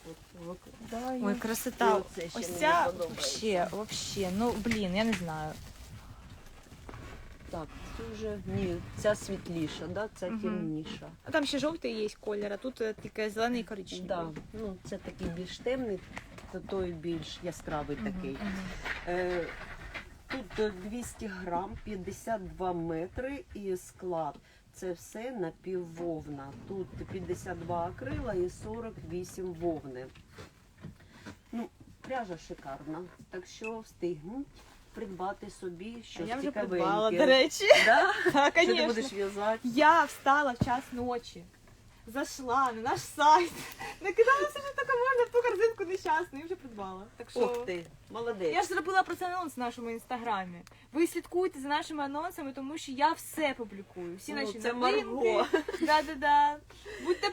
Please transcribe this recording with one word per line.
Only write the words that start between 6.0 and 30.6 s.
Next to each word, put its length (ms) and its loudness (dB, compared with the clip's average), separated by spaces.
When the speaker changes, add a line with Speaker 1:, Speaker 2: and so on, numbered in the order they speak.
Speaker 1:
Так, 180 -6
це 60 -8
вже, 320 -6
ні, 300 0
ця 180 4
світліша, 720 -4
да? 280 -4
Ця 140 -4
Speaker 2:
Мгм. 100 -4
Speaker 1:
темніша. 680 -4
Speaker 2:
А 80 -10
там 140 4
ще 140 0
жовтий 420 -2
є 80 0
колір, 340 -4
а 40 -6
тут, 240 -6
е, 200 -2
тільки 280 -4
зелений 320 0
і 20 -2
коричневий. 440 -8
Speaker 1:
Да, 240 -2
ну, 240 -6
це 80 -6
такий 300 -8
більш 300 -8
темний, 420 -2
то 80 -8
той 320 -4
більш 520 -6
яскравий 540 -4
Speaker 2:
Мгм, 160 -4
Speaker 1:
такий. 180 -6
Speaker 2:
мгм. 220 -4
Speaker 1:
Е, 380 0
тут, 320 -6
е, 100 2
двісті 440 -8
грам, 560 -4
п'ятдесят 720 -6
два 180 0
метри 680 -4
і 240 -4
склад. 580 -6
Це 200 -6
все 380 -10
напіввовна. 1200 -6
Тут 200 -6
п'ятдесят 480 -6
два 280 -2
акрила 460 -4
і 160 0
сорок 300 -8
вісім 420 -6
вовни. 520 -4